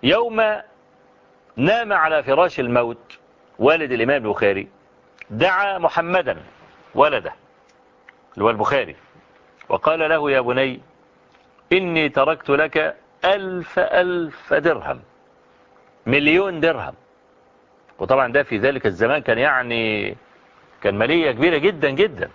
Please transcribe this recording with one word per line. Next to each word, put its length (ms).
يوم 580
نام 380
على 300
فراش 360
الموت 580
والد 320
الإمام 340
البخاري، 420
دعا 480
محمدا 600
ولده 380
اللي 120
هو 40
البخاري، 460
وقال 300
له: 320
"يا 100
بني، 400
إني 360
تركت 400
لك 480
ألف، 540
ألف 760
درهم"، 480
مليون 540
درهم. 340
وطبعًا 320
ده 120
في 140
ذلك 280
الزمان 360
كان، 160
يعني، 800
كان 160
مالية 340
كبيرة 260
جدًا 320
جدًا. 460